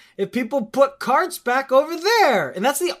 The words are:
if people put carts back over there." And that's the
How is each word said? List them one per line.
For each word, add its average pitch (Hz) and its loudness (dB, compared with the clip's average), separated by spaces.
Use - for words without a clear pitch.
if 196 -4
people 240 -4
put 269 0
carts 330 0
back 254 -2
over 302 2
there." 320 2
And 180 -8
that's 262 0
the 359 -2